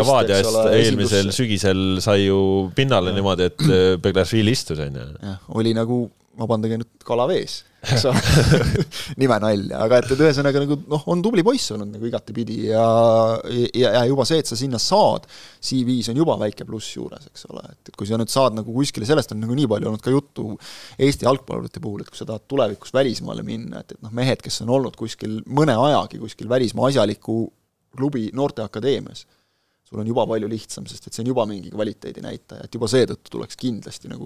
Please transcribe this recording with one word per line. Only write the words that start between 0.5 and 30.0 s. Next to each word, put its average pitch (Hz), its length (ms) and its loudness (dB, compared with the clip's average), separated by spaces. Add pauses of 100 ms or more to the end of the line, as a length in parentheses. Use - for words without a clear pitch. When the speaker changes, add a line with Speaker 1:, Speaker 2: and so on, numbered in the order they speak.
Speaker 2:
ole, 107 160 4
Speaker 1:
eelmisel 101 400 2
Speaker 2:
esindusse. 98 180 0
Speaker 1:
sügisel 98 440 2 (180)
sai 101 240 4
ju 98 140 4 (360)
pinnale 110 380 2
Speaker 2:
Jah. - 80 -2
Speaker 1:
niimoodi, 92 260 2
et, - 140 -4
äh, 92 360 4
Beglashvili 101 540 2
istus, 82 280 -4
on 71 200 -8
ju. 62 80 -14 (160)
Speaker 2:
Jah, 98 140 -10 (180)
oli 113 180 2
nagu 113 280 0 (400)
ma 113 80 -6
panen 110 160 0
tege 113 160 -4
nüüd - 240 -18
kala 123 240 0
vees, 147 320 -4 (240)
eks 117 240 0
ole. - 120 2 (500)
<laughs> - 500 -4
Nime 123 200 4
nalja, 101 440 0
aga 123 160 6
et, 120 120 -8
et 135 120 4
ühesõnaga 139 380 2
nagu, 143 140 0 (120)
noh, 147 140 -2 (100)
on 180 120 0
tubli 214 200 2
poiss 233 300 0
olnud 104 180 -8
nagu 107 160 -8
igatepidi 113 480 -6 (140)
ja, 113 140 4 (680)
ja, 120 460 2
ja 123 100 4
juba 135 200 2
see, 160 120 2
et - 80 -6
sa 113 100 -6
sinna 127 220 -4
saad, - 460 2 (340)
C 131 260 -2
V-s 117 260 -2
on 139 80 0
juba 143 200 2
väike 107 260 -4
pluss - 300 -12
juures, - 320 -12
eks - 220 -20
ole. - 180 -14
Et, - 220 -20
et - 60 -20
kui 101 120 -8
sa 113 100 0
nüüd 113 140 -2
saad 123 240 2
nagu 110 180 -8
kuskile, 127 340 -2
sellest 139 260 2
on 107 100 -4
nagu 120 120 -2
nii 143 140 2
palju 107 200 0
olnud 107 140 -8
ka 123 80 2
juttu 117 420 -4 (420)
Eesti 135 320 2
jalgpallurite 120 540 -4
puhul, 104 220 -10
et - 60 -20
kui - 80 -20
sa 113 100 -12
tahad 110 200 -10
tulevikus 117 460 -2
välismaale 117 500 -2
minna, - 400 -10
et, - 80 -20
et - 80 -20
noh, 110 160 -14
mehed, 127 280 0
kes - 200 -8
on 117 120 0
olnud 127 220 -4
kuskil 110 460 -8
mõne 139 320 2
ajagi 110 440 0
kuskil - 300 -14
välismaa 120 380 0
asjaliku 113 540 0 (540)
klubi 131 380 -4
noorteakadeemias, 131 880 -4 (680)
sul 107 80 -10
on 107 80 -6